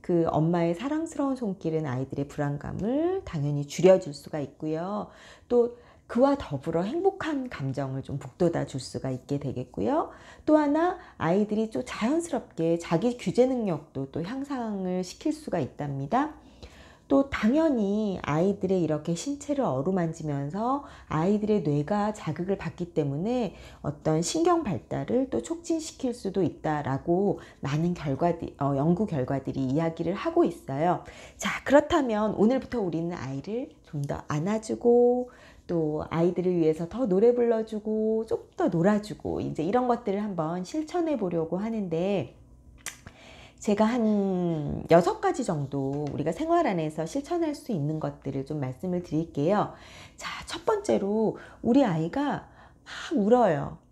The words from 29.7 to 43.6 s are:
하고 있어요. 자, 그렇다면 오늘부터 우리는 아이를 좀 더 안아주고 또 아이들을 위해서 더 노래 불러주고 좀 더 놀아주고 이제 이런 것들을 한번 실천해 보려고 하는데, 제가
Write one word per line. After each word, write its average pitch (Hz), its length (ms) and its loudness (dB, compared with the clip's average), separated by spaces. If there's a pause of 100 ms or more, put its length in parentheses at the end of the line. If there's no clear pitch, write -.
하고 330 300 2
있어요. 165 580 0 (340)
자, 202 140 -4 (140)
그렇다면 262 720 4
오늘부터 254 460 2
우리는 170 360 -2
아이를 143 540 -8 (120)
좀 147 200 -8
더 143 260 -6
안아주고 240 1040 2 (360)
또 156 440 0
아이들을 180 480 2
위해서 160 300 2
더 247 180 -2
노래 208 280 6
불러주고 220 920 0
좀 - 300 -4
더 359 120 2
놀아주고 175 720 0
이제 143 240 -4
이런 240 240 0
것들을 208 340 0
한번 180 400 -4
실천해 311 540 -2
보려고 170 420 -2
하는데, 196 760 -2 (1200)
제가 208 260 2